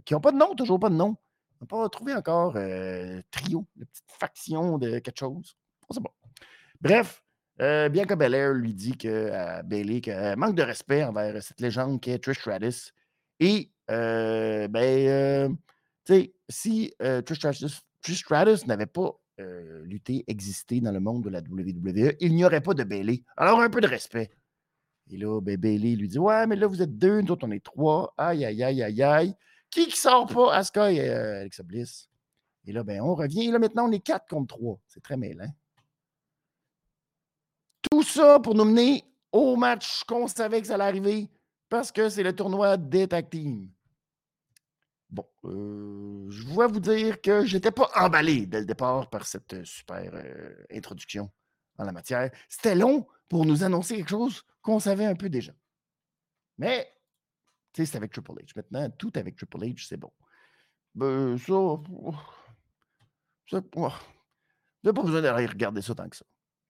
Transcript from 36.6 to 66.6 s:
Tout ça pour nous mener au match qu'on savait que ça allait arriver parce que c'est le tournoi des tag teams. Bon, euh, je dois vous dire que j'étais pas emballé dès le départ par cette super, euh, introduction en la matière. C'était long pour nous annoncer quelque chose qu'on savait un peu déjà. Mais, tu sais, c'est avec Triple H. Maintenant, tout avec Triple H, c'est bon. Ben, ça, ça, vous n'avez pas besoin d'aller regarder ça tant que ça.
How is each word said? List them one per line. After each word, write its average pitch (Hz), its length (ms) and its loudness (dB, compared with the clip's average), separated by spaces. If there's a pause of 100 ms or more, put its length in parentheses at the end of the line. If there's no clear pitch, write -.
Tout 302 120 8
ça 294 360 10
pour 233 160 0
nous 214 100 6
mener 240 380 6 (300)
au 254 240 6
match 240 480 0
qu'on 240 220 -2
savait 220 340 -2
que 202 60 -6
ça 220 80 -2
allait 202 100 0
arriver 202 460 0 (380)
parce 233 220 -2
que 220 200 0
c'est 202 120 -2
le 185 120 0
tournoi 196 420 2
des 180 320 0
tag 170 200 -2
teams. 131 400 -8 (1400)
Bon, - 180 -12 (180)
euh, 101 840 -12
je 104 140 -16
dois 175 220 2
vous 214 140 0
dire 220 400 0
que 208 240 4
j'étais 190 260 0
pas 247 260 2
emballé 160 500 4
dès 104 140 -4
le 107 60 -4
départ 127 440 -2
par 101 160 -10
cette - 380 -12
super, 90 500 -14
euh, 76 400 -16 (160)
introduction 101 600 -12 (460)
en - 80 -10
la 98 80 -8
matière. 123 380 -4 (180)
C'était - 260 0
long 240 320 4 (220)
pour 165 160 2
nous 156 200 4
annoncer 185 320 -2
quelque 175 140 -6
chose 220 320 -4 (200)
qu'on 220 160 0
savait 202 280 0
un 190 100 0
peu 202 120 -6
déjà. 131 240 -6 (1040)
Mais, 233 340 -4 (840)
tu 160 100 -2
sais, 156 80 -2
c'est - 80 -8
avec 107 140 -8
Triple - 200 -14
H. - 240 -20
Maintenant, 123 340 -8
tout 202 260 -10
avec 92 200 -10
Triple - 220 -16
H, 113 280 -10
c'est - 120 -14
bon. - 140 -20 (840)
Ben, 131 420 -2
ça, 123 160 -6 (2000)
ça, 190 100 -4 (140)
vous 156 160 -4 (920)
n'avez 208 100 4
pas 254 80 -2
besoin 160 180 0
d'aller 123 260 0
regarder 101 360 -6
ça 117 120 -8
tant 92 140 -12
que - 80 -20
ça. - 80 -20 (460)